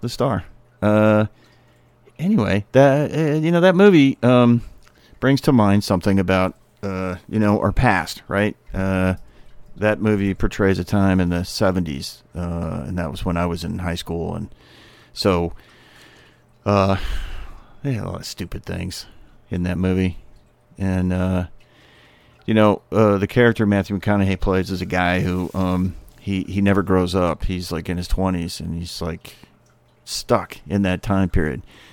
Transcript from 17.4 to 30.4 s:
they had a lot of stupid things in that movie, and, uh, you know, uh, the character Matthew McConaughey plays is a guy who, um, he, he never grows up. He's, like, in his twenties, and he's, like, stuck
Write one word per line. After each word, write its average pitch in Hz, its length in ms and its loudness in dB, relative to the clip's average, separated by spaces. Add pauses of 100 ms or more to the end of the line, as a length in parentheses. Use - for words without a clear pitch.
they 139 100 -2
had 101 120 -6
a 90 60 -8
lot 92 100 -10
of - 40 -14
stupid - 380 -10
things 90 440 -10 (420)
in 90 140 -4
that 87 140 -2
movie, 92 420 0 (580)
and, 92 340 -2
uh, 92 360 -2 (960)
you 113 80 -2
know, 107 280 4 (100)
uh, 104 260 4
the 98 100 0
character 117 380 2
Matthew 101 340 0
McConaughey 98 400 0
plays 95 320 0
is 92 100 -6
a 92 40 -6
guy 90 340 0
who, 90 340 -2
um, 92 420 -2 (220)
he, 98 260 -4
he 98 180 -4
never 101 200 4
grows 90 320 0
up. 90 300 0
He's, 90 300 -4
like, 82 160 -6
in 87 80 -4
his 90 100 -8
twenties, 92 540 -4
and 82 120 -8
he's, 85 280 -10
like, 85 340 -10 (720)
stuck - 600 -4